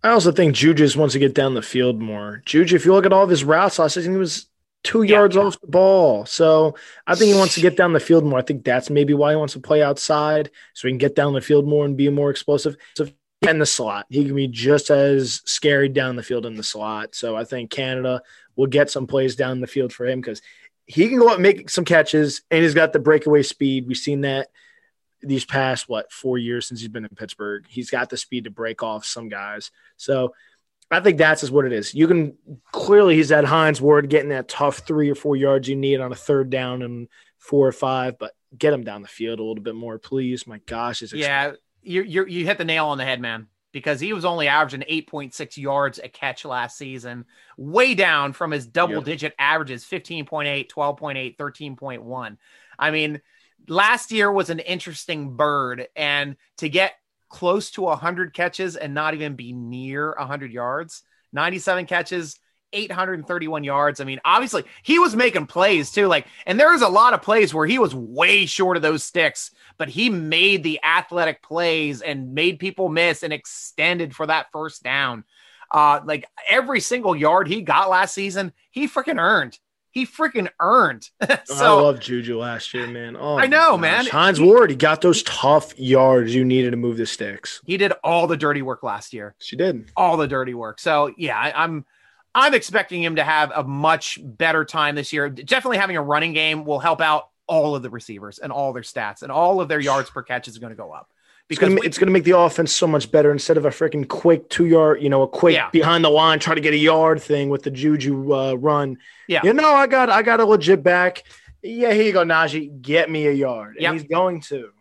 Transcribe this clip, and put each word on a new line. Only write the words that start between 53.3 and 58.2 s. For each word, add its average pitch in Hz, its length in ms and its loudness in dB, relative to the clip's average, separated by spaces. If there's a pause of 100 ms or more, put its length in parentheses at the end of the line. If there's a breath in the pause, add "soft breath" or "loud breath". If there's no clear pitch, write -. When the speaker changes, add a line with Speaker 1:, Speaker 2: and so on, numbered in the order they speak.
Speaker 2:
last 208 440 0
year 208 200 0
was 190 180 -2
an 165 100 -6
interesting 156 800 -10
bird, 135 580 -4
and 143 400 -4 (220)
to 160 100 -8
get 180 280 -2 (340)
close 180 420 -4
to 190 160 -6
a 156 80 0
hundred 170 380 -6